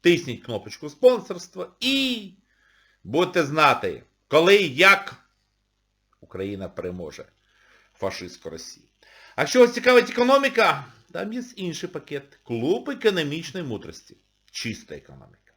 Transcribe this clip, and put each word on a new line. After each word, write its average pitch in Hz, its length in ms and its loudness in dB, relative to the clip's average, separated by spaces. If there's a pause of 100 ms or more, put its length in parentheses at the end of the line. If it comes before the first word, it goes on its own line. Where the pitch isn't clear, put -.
Тисніть 147 440 0
кнопочку 113 460 -10
спонсорства 190 880 -2
і 247 520 -4 (720)
будете 170 400 0
знати, 135 580 2 (260)
коли 170 280 6
і 170 180 0
як 185 520 4 (920)
Україна 98 480 -8
переможе 90 560 -10 (720)
фашистську 92 560 -10
Росію. - 360 -18 (500)
А 135 60 -2
якщо 190 180 2
вас 240 140 6
цікавить 240 360 4
економіка, 240 760 2 (280)
там 190 200 -8
є 247 100 -10 (140)
інший 170 320 -8
пакет. - 540 -12
Клуб 135 480 -2
економічної 170 760 -4
мудрості. - 500 -12 (340)
Чиста - 460 -10
економіка. - 600 -20